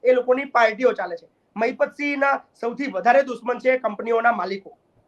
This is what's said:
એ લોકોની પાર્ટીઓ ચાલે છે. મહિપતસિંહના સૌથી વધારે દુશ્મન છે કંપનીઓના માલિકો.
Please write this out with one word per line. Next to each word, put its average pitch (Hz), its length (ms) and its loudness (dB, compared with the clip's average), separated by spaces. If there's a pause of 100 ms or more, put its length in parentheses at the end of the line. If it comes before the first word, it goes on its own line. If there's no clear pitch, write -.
એ 254 80 6
લોકોની 254 320 0
પાર્ટીઓ 233 480 2
ચાલે 180 240 -8
છે. - 120 -18 (280)
મહિપતસિંહના 277 840 -2 (200)
સૌથી 240 260 -6
વધારે 233 360 2
દુશ્મન 240 360 -4
છે 254 200 2
કંપનીઓના 226 540 0
માલિકો. 196 460 -8 (300)